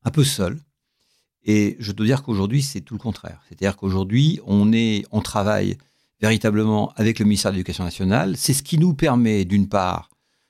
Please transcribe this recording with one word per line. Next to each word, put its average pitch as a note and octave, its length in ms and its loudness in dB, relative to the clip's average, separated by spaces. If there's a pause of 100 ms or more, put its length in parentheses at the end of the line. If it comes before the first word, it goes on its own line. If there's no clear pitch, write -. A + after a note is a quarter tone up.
un - 80 -2
peu C#3+ 140 4
seul. G#2 340 -2 (840)
Et G#2+ 340 2
je G#2 140 -6
dois G#2+ 120 -2
dire C3+ 160 2
qu'aujourd'hui, A2 400 0
c'est A#2+ 200 -6
tout - 140 -12
le G2 40 -10
contraire. F2+ 480 -10
C'est-à-dire F#2+ 300 -4
qu'aujourd'hui, G2 680 0
on G2+ 280 4
est, A2+ 380 0
on G#2+ 100 -2
travaille G2 560 -2 (420)
véritablement G#2+ 800 0
avec A2 220 0
le G#2 60 2
ministère G#2 260 2
de G2 40 -4
l'Éducation F#2 300 -6
nationale. A#2+ 500 -2
C'est - 180 -2
ce C#3 80 -2
qui - 160 -4
nous E3+ 160 4
permet, A#2+ 520 2
d'une G2+ 240 2
part, F2+ 400 -2 (400)